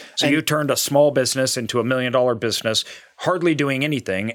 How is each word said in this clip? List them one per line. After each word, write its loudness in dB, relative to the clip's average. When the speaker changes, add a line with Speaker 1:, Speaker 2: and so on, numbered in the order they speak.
Speaker 1:
So 0
Speaker 2:
And 4
Speaker 1:
you 2
turned -2
a 0
small 4
business 0
into -2
a 0
million -2
dollar 2
business, -2
hardly 0
doing -2
anything. -2